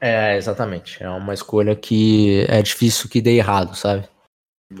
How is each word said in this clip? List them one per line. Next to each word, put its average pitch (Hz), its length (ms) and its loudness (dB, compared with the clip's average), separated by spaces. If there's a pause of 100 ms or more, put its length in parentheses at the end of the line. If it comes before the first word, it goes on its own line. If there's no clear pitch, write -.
É, 110 360 0
exatamente. 98 680 -8
É 92 80 -10
uma 98 240 -8
escolha 104 420 0
que 107 720 4
é 110 140 4
difícil - 460 0
que 120 120 0
dê 117 160 2
errado, 98 380 0
sabe? 101 340 -4 (720)